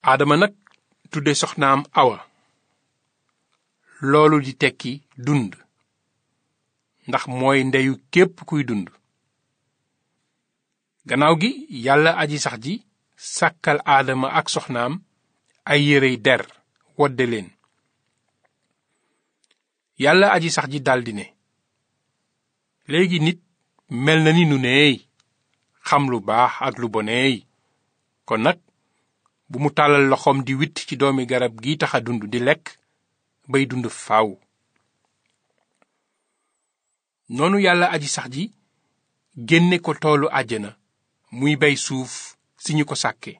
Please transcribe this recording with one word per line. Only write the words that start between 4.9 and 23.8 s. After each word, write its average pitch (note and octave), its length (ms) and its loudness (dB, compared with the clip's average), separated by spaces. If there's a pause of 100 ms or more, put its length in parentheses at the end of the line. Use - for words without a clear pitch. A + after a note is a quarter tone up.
dund, B2+ 360 -2 (1600)
ndax C3 180 -4
mooy C3 380 0
ndeyu C3 300 0 (160)
képp F3 340 2
kuy D3 200 -4
dund. G#2 240 -6 (2250)
Gannaaw C#3+ 340 2
gi, G#3+ 100 0 (340)
Yàlla D3 320 4
aji D3+ 220 -4
sax A#2+ 240 -6
ji D3 120 -6 (420)
sàkkal - 680 -2
Aadama C3 480 2
ak D#3 160 -2
soxnaam B2+ 460 -6 (720)
ay D3 180 2
yérey C3+ 320 4
der, A#2 260 2 (560)
wodde C3 280 0
leen. A2 220 -6 (2500)
Yàlla E3+ 320 6
aji E3+ 180 0
sax D#3 200 -2
ji C#3+ 100 -6
daldi B2+ 320 -2
ne, G2+ 140 -10 (1600)
"Léegi F3 320 0
nit D#3 200 0 (500)